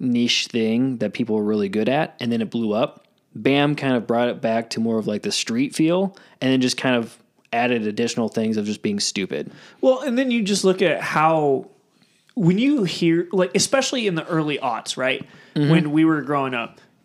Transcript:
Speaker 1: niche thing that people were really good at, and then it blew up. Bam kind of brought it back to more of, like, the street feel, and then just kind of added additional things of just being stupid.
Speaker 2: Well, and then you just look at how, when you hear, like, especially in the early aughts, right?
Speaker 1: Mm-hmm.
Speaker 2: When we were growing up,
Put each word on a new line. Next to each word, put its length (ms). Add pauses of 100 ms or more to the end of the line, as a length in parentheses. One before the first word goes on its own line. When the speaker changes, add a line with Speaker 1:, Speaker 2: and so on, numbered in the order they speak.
Speaker 1:
niche 460
thing 520
that 140
people 240
were 80
really 240
good 200
at, 300
and 140
then 80
it 100
blew 220
up. 340 (280)
Bam 400
kind 200
of 120
brought 220
it 120
back 300
to 100
more 180
of, 80
like, 160
the 100
street 420
feel, 420 (240)
and 100
then 100
just 160
kind 200
of 220 (340)
added 340
additional 420
things 280
of 80
just 180
being 160
stupid. 520 (300)
Speaker 2:
Well, 200
and 180
then 120
you 120
just 220
look 180
at 180
how, 680 (680)
when 240
you 260
hear, 480
like, 220
especially 520
in 80
the 120
early 320
aughts, 380
right? 280 (300)
Speaker 1:
Mm-hmm. 160
Speaker 2:
When 220
we 120
were 180
growing 320
up, 260 (240)